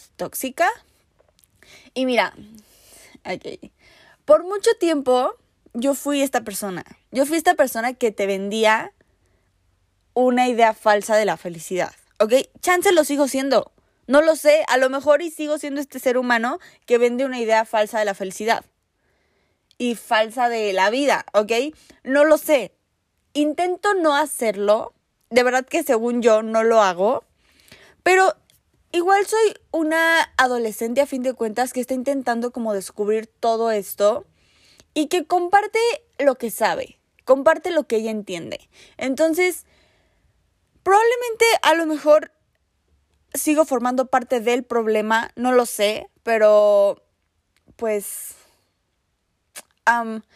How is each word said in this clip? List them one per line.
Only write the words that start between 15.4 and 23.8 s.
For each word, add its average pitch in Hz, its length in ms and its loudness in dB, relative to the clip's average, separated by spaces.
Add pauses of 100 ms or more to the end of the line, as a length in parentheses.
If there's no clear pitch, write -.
siendo 294 220 -8
este 269 200 -10
ser 254 180 -2
humano 247 420 -2 (260)
que 240 120 4
vende 240 280 0
una 254 140 -6
idea 220 260 0
falsa 214 340 -2
de 214 60 -2
la 196 100 -4
felicidad 208 500 -4 (1120)
y 240 180 -4
falsa 226 540 -2
de 220 240 -4
la 185 160 2
vida, 254 440 -2
¿ok? 214 180 2 (520)
No 285 220 2
lo 311 120 6
sé, 269 360 -2 (600)
intento 349 600 -2